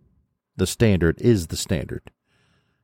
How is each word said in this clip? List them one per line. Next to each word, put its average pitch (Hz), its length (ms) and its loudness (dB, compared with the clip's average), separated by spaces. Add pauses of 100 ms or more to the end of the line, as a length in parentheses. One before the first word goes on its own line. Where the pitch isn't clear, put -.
(560)
The 95 120 0
standard 90 520 2
is 104 280 2
the - 100 -8
standard. - 540 -8 (720)